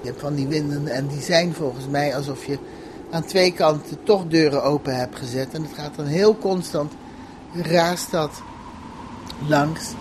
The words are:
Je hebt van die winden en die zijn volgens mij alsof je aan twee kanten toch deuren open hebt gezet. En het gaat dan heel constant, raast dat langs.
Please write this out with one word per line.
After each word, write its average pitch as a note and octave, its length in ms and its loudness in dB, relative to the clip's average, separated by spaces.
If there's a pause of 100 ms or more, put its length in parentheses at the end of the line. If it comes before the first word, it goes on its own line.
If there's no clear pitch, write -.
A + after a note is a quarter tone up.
Je B2 60 -4
hebt A#2 120 -10
van D3 120 -2
die C#3 120 0
winden D3 420 -2
en C3+ 180 -2
die C#3+ 140 -4
zijn F3 340 2
volgens C3+ 340 -4
mij C#3+ 280 0
alsof C#3 280 -4
je C#3 140 -4 (520)
aan E3 140 -4
twee F#3 280 4
kanten D3+ 500 2
toch F#3+ 240 4
deuren D3+ 360 6
open C#3 340 2
hebt B2+ 200 -4
gezet. C3 380 -4
En D#3 80 -4
het D3+ 120 -6
gaat D3 220 -10
dan D3 100 -4
heel G3+ 320 6
constant, F3 540 0 (600)
raast E3+ 580 2
dat D#3 200 0 (1160)
langs. D3+ 520 2